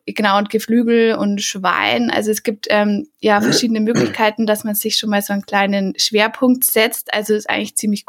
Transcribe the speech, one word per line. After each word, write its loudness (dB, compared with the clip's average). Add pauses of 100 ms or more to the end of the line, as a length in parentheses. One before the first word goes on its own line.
genau, 0
und -2
Geflügel 2
und -2
Schwein. 0
Also 0
es -2
gibt, -6
ähm, 0 (120)
ja, 2
verschiedene 0
Möglichkeiten, 0
dass 0
man -4
sich -2
schon -4
mal 0
so -6
einen -2
kleinen 0
Schwerpunkt 2
setzt. 0
Also -2
ist -2
eigentlich -4
ziemlich -2